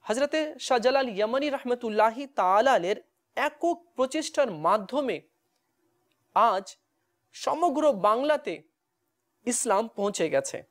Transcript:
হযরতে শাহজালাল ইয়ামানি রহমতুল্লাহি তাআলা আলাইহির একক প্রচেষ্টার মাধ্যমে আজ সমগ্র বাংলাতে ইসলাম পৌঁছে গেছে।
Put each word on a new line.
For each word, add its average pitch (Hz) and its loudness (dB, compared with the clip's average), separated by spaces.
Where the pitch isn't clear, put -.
হযরতে 285 0
শাহজালাল 262 2
ইয়ামানি 220 -2
রহমতুল্লাহি 240 0
তাআলা 202 4
আলাইহির 185 -2
একক 302 -2
প্রচেষ্টার 269 -2
মাধ্যমে 214 0
আজ 202 4
সমগ্র 311 0
বাংলাতে 269 0
ইসলাম 226 0
পৌঁছে 202 -2
গেছে। 139 -2